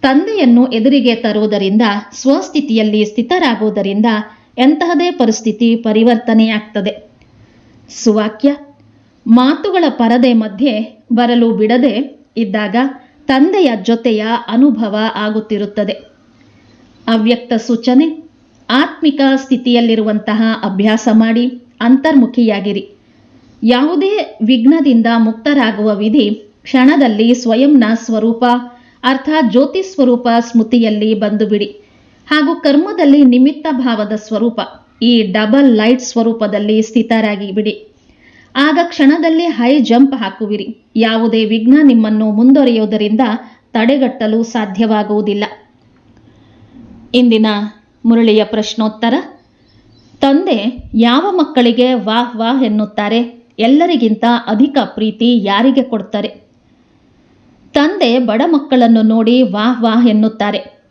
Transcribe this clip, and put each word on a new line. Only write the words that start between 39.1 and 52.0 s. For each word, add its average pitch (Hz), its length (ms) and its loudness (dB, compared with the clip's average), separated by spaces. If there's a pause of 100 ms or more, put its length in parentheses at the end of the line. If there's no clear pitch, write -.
ಹೈ 254 340 0
ಜಂಪ್ 247 340 2
ಹಾಕುವಿರಿ. 208 640 -8 (180)
ಯಾವುದೇ 226 480 0
ವಿಘ್ನ 226 380 2
ನಿಮ್ಮನ್ನು 220 500 2
ಮುಂದೊರೆಯುವುದರಿಂದ 220 880 2 (520)
ತಡೆಗಟ್ಟಲು 233 720 0
ಸಾಧ್ಯವಾಗುವುದಿಲ್ಲ. 208 1040 -2 (1700)
ಇಂದಿನ 226 320 4 (580)
ಮುರಳಿಯ 226 400 4
ಪ್ರಶ್ನೋತ್ತರ. 220 680 -4 (1080)
ತಂದೆ 277 760 -2
ಯಾವ 247 360 2
ಮಕ್ಕಳಿಗೆ 254 640 0
ವಾಹ್ 233 420 -4